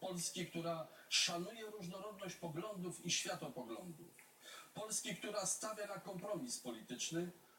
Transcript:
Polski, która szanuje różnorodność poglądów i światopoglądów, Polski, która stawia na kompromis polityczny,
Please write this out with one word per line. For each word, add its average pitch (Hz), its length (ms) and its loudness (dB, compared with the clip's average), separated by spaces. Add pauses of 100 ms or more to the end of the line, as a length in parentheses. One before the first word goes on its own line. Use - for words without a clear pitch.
Polski, 180 460 0
która 165 420 2 (200)
szanuje 208 580 4
różnorodność 196 720 -4
poglądów 175 720 -2
i 170 40 4
światopoglądów, 151 1040 0 (600)
Polski, 214 420 0
która 202 300 2
stawia 214 400 2
na 196 120 -2
kompromis 185 600 0
polityczny, 123 720 0 (280)